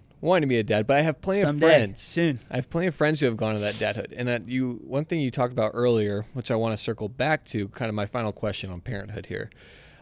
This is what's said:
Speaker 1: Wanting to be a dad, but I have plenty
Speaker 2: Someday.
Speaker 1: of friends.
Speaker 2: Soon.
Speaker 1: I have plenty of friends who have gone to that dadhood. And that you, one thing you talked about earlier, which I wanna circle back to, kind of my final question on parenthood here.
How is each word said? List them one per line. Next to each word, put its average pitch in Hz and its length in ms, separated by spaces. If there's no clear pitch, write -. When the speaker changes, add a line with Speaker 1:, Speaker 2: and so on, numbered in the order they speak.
Speaker 1:
Wanting 170 220
to 143 40
be 127 100
a 110 60
dad, 107 240
but 139 100
I 143 40
have 160 200
plenty 196 200
Speaker 2:
Someday. 147 260
Speaker 1:
of 165 40
friends. 117 300
Speaker 2:
Soon. 160 380
Speaker 1:
I - 60
have 127 140
plenty 170 180
of 165 80
friends 151 240
who 135 80
have 113 100
gone 107 160
to 107 80
that 104 140
dadhood. 107 400
And 123 120
that 117 200
you, 127 360
one 131 220
thing 165 140
you 135 120
talked 123 220
about 110 200
earlier, 110 600
which 127 180
I 117 40
wanna 113 220
circle 107 320
back 147 360
to, 104 240
kind 117 200
of 107 60
my 104 100
final 110 260
question 101 400
on 87 100
parenthood 104 460
here. 101 220